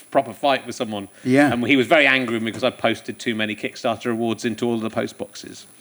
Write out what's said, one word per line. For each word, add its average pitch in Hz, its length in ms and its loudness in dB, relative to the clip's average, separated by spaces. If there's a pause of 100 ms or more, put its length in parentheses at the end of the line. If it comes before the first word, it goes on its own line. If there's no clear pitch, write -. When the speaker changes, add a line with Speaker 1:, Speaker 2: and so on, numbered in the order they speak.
(120)
Speaker 1:
proper 135 200 0
fight 131 340 0
with 123 100 -8
someone. 107 340 -6 (160)
Speaker 2:
Yeah. 135 260 6
Speaker 1:
And 120 160 0
he 143 80 4
was 120 120 4
very 147 200 6
angry 127 280 2
with 110 80 -2
me 113 80 -2
because 123 120 -6
I 123 60 2
posted 113 500 -4
too 117 160 -4
many 107 220 -4
Kickstarter - 520 -4
awards 113 360 -2
into 113 220 -2
all 117 100 0
the 110 120 -4
post 113 280 -6
boxes. - 500 -14 (140)